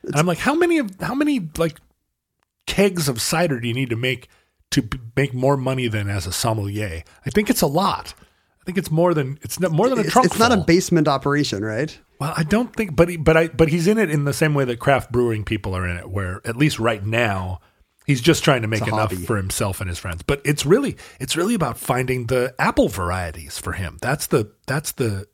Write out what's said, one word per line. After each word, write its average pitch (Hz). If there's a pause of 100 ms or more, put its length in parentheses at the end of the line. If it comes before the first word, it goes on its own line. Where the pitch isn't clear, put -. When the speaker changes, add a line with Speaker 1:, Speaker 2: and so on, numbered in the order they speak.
Speaker 1:
And -
I'm 156
like, 175
"How 277
many 339
of, 202
how 160
many, 277
like, 165 (880)
kegs 180
of 113
cider 160
do 120
you 113
need 127
to 113
make 127 (440)
to 139
b-, 127 (160)
make 135
more 131
money 131
than 107
as 95
a 92
sommelier?" 104 (220)
I 127
think 208
it's -
a 170
lot. 170 (480)
I -
think 185
it's 175
more 170
than, 139
it's -
not 175
more 196
than 254
a -
Speaker 2:
It's, 160
Speaker 1:
trunk 233
Speaker 2:
it's -
not 240
a 233
Speaker 1:
full. 175
Speaker 2:
basement 165
operation, 139
right? 110 (220)
Speaker 1:
Well, 156
I 156
don't 214
think, 185
but 170
he, 175
but 160
I, 165
but 160
he's 170
in 214
it 196
in 143
the 143
same 156
way 139
that 120
craft 135
brewing 117
people 98
are 90
in 87
it, 87
where 92
at 113
least 143
right 110
now, 98 (440)
he's 131
just 156
trying 127
to 107
make 110
Speaker 2:
It's 101
a 110
Speaker 1:
enough 110
Speaker 2:
hobby. 92
Speaker 1:
for 110
himself 95
and 92
his 87
friends. 85
But 139
it's 147
really, 214 (220)
it's 139
really 196
about 151
finding 127
the 127
apple 220
varieties 87
for -
him. 80
That's 135
the, 117 (160)
that's 147
the 104